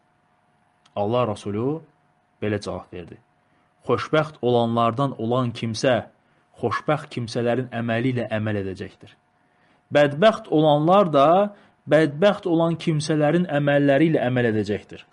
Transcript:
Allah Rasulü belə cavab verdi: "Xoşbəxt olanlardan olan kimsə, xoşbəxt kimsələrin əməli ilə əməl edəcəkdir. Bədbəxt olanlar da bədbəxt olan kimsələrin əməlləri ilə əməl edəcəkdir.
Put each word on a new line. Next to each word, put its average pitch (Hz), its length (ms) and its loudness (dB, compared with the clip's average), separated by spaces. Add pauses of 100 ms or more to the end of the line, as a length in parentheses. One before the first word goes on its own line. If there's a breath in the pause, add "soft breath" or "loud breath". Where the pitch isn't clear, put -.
(960)
Allah 113 320 -2
Rasulü 110 540 -6 (600)
belə 104 200 -4
cavab 92 320 -12
verdi: 87 240 -16 (680)
"Xoşbəxt 151 560 -2
olanlardan 117 680 0 (100)
olan 120 300 -2
kimsə, 117 440 0 (640)
xoşbəxt - 520 -4
kimsələrin 120 600 -4
əməli 117 440 -4
ilə 123 180 -4
əməl 107 320 -4
edəcəkdir. 95 480 -12 (800)
Bədbəxt 147 580 2
olanlar 156 640 4
da 139 140 6 (600 loud breath)
bədbəxt 160 600 2
olan 165 280 2
kimsələrin 156 680 0
əməlləri 143 680 2
ilə 139 160 2
əməl 123 240 0
edəcəkdir. 104 600 -4